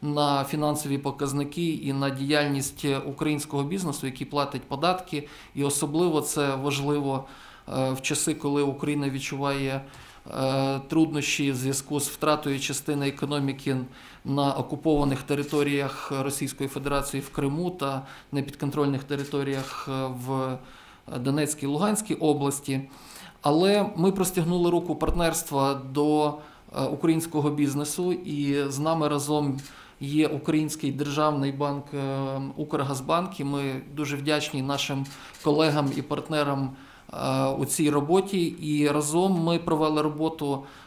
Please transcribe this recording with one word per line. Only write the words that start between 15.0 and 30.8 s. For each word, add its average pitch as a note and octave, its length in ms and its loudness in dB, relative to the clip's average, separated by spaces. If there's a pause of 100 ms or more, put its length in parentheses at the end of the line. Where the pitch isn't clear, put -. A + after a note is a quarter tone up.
територіях C#3+ 880 0 (100)
Російської C#3 480 -4
Федерації C#3 520 -2
в C3+ 80 -12
Криму D3 400 0
та C#3 320 -2 (300)
непідконтрольних C#3 720 0
територіях, C#3 840 -4
е, C3+ 160 -2 (200)
в C3 320 -2 (600)
Донецькій C#3 460 0
і C#3 40 0
Луганській G3 460 0
області. C#3 680 0 (600)
Але F#3+ 440 4 (100)
ми F3 160 4
простягнули F3 580 2
руку E3+ 260 2
партнерства D3+ 800 2
до, D3 600 2 (440)
е, C3+ 80 0
українського D#3 640 2
бізнесу, D3 640 0
і C#3+ 560 0
з C3 100 -4
нами D#3+ 280 2
разом C#3+ 520 2 (400)
є D3 280 2
Український D3+ 640 0